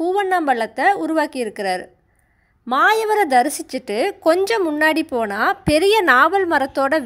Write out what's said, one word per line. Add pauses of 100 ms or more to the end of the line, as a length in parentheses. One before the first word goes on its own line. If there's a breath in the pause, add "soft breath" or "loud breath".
கூவண்ணாம்பள்ளத்தை
உருவாக்கி
இருக்கிறாரு. (840)
மாயவரை
தரிசிச்சுட்டு
கொஞ்சம்
முன்னாடி
போனா,
பெரிய
நாவல்
மரத்தோட